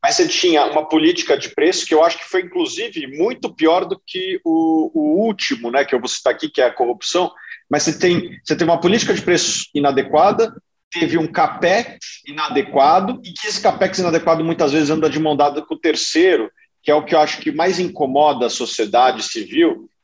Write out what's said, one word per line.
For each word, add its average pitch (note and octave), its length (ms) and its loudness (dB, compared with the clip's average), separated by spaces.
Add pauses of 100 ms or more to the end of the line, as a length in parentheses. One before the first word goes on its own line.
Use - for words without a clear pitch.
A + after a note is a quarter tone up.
Mas - 120 0
você F3 120 2
tinha D#3 380 2
uma D3+ 240 -2
política D#3+ 480 2
de - 140 -8
preço E3+ 340 0
que - 80 -4
eu D#3 100 4
acho E3 140 2
que - 140 -16
foi, F#3 100 -2
inclusive, F3 680 -6
muito F3+ 460 -4
pior E3 300 2
do - 220 -8
que F#3 360 -6
o, D#3+ 520 0
o D#3 320 2
último, A#2+ 440 -4
né, C3+ 140 2
que C3+ 100 -2
eu B2 60 0
vou A#2+ 80 -8
citar - 240 -2
aqui, D3+ 160 -6
que C#3 140 -2
é - 20 4
a A#2+ 80 2
corrupção, B2 580 -2 (400)
mas C#3+ 120 0
você D#3+ 160 -2
tem, - 440 0
você - 140 -2
tem G#3+ 100 0
uma E3 140 2
política G#3 320 2
de F3 80 -2
preço - 540 -2
inadequada, D3+ 800 2 (380)
teve E3 240 0
um D#3+ 100 0
capex - 720 0 (300)
inadequado, D3+ 1000 0
e F3 80 -18
que - 140 -12
esse G#3+ 160 -8
capex F#3+ 360 0
inadequado E3 460 0
muitas E3 280 0
vezes D3 180 2
anda D#3 180 0
de C#3+ 100 -2
mão D#3 160 0
dada D3 280 0
com D#3+ 120 -8
o D#3 40 -16
terceiro, D#3+ 720 2 (320)
que - 80 -2
é D3 40 6
o D3+ 80 2
que D3+ 120 -4
eu D#3+ 40 6
acho D3+ 220 2
que D#3 100 -4
mais E3+ 300 -2
incomoda C#3+ 640 0
a A#2 60 0
sociedade A#2+ 720 0
civil, A#2 640 0 (160)